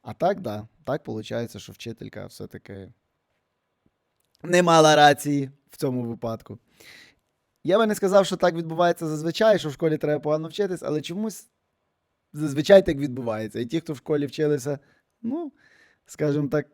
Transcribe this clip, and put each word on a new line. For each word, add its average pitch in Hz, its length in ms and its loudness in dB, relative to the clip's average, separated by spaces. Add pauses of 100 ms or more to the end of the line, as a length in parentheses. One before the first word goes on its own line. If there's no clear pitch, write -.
А 110 120 -14
так, 196 260 -2
да. 107 280 -10 (160)
Так 139 180 -6
получається, 113 560 -10
що - 140 -18
вчителька 107 540 -14
все-таки 98 680 -18 (1500)
не 175 200 2
мала 156 340 8
рації 143 540 4 (200)
в - 60 -20
цьому 127 260 -4
випадку. 113 560 -10 (1040)
Я 180 140 2
би 226 80 4
не 214 80 0
сказав, 196 320 4
що 185 100 -4
так 175 180 2
відбувається 170 520 0
зазвичай, 165 520 2
що 156 100 -4
в 143 40 -6
школі 156 260 -2
треба 147 220 -2
погано 156 280 -2
вчитись, 180 340 -6
але 151 180 -4
чомусь 202 480 -10 (840)
зазвичай 156 540 4
так 160 100 -2
відбувається. 120 640 -6
І 120 60 -4
ті, 160 140 -4
хто 156 120 -12
в 139 40 -8
школі 143 300 -4
вчилися, 143 520 -2 (440)
ну, 285 300 -8 (540)
скажімо 147 420 -2
так 147 260 -4